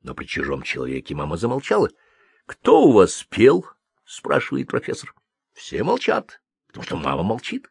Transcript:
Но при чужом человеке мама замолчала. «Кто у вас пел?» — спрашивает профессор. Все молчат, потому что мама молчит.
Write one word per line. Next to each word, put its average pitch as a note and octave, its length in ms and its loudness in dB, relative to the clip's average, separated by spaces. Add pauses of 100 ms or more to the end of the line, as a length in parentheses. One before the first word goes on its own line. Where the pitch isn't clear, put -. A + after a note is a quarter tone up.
Но B1 120 -16
при - 120 -14
чужом C#2 360 -6
человеке C2 540 -8
мама D2 200 -6
замолчала. B2+ 540 -2 (560)
«Кто - 380 4
у D3 80 8
вас G2 360 4
пел?» — C#3+ 380 4 (380)
спрашивает - 640 -4
профессор. - 440 -8 (420)
Все - 280 -8
молчат, - 580 -4 (280)
потому - 160 -16
что F2 120 -10
мама D2+ 280 -4
молчит. B2 460 -6